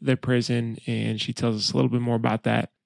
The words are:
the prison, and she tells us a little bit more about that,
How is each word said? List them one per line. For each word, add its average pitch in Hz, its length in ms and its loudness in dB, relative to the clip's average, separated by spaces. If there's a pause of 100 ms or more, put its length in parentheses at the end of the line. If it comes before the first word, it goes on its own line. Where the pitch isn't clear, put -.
the 131 160 2
prison, 120 580 0 (100)
and 110 320 -2
she - 140 -4
tells 117 240 -2
us 107 160 -2
a - 40 -2
little 131 120 4
bit 120 140 0
more 120 140 0
about 113 260 0
that, 113 260 0 (180)